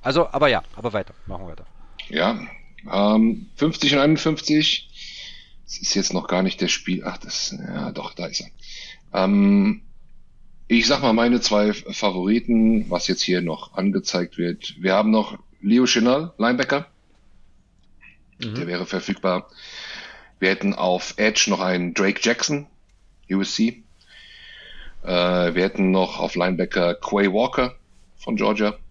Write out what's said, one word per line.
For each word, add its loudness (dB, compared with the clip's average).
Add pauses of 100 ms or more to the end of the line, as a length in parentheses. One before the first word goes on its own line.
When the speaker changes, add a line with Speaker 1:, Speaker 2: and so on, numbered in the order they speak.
Speaker 1:
also, 2
aber 2
ja, 2 (120)
aber -6
weiter, -4 (120)
machen -10
wir -12
weiter. -14 (420)
Speaker 2:
Ja, 0 (500)
ähm, 4
fünfzig 2
und 4
einundfünfzig. 2 (760)
Das -14
ist -4
jetzt -2
noch -4
gar 2
nicht -2
der 0
Spiel-, -2
ach, -8
das, -8
ja, -8
doch, -12
da -8
ist -6
er. -10 (800)
Ähm, 4 (880)
ich 4
sag 2
mal 4
meine 4
zwei 2
Favoriten, 2
was -2
jetzt -2
hier 0
noch -8
angezeigt -2
wird. -6
Wir 2
haben 4
noch 0 (220)
Leo 4
Chenal, 2
Linebacker. 0 (1500)
Speaker 3:
Mhm. -8
Speaker 2:
Der -6
wäre -4
verfügbar. -4 (880)
Wir 4
hätten 0
auf -2
Edge 2
noch 2
einen -2
Drake 0
Jackson, -2 (640)
U 0
S -4
C. 0 (1200)
Äh, 2
wir 4
hätten 2
noch 0
auf -4
Linebacker 0
Quay 0
Walker 0 (420)
von -6
Georgia. 0 (140)